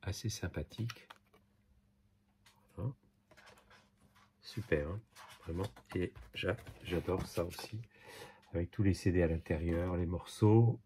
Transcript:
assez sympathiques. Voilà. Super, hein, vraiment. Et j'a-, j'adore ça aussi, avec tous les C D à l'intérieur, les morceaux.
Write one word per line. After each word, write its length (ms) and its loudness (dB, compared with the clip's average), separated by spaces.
assez 260 -4
sympathiques. 800 -6
Voilà. 160 -2
Super, 460 -2
hein, 120 -6
vraiment. 220 -4
Et 180 -2
j'a-, 220 -2
j'adore 420 -2
ça 180 -4
aussi, 360 -10
avec 200 -2
tous 100 0
les 120 6
C 180 0
D 100 6
à 60 4
l'intérieur, 680 0
les 100 0
morceaux. 800 6